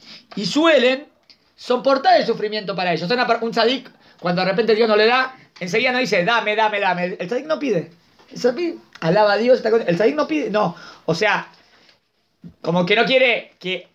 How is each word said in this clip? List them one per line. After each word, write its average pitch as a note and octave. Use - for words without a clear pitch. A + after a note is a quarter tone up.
Y G3+
suelen C#4
soportar C4+
el G3+
sufrimiento G#3
para F3+
ellos. E3
Una A#3+
per-, A#3
un A3+
tzadik, A#3+
cuando F3
de F#3
repente A3
Dios A3+
no G#3+
le G#3+
da, B3+
enseguida A3+
no B3
dice, G#3+
"Dame, G#3+
dame, G#3
dame". F3+
El F#3
tzadik B3+
no D#4
pide. G#3+
El -
tzadik B3+
alaba G3+
a G3+
Dios, A#3+
está A3+
con-, A3+
el E3+
tzadik A3
no D4
pide, C#4+
no. F#3+
O D#3+
sea, G3
como F3
que F#3+
no A3+
quiere B3+
que F#3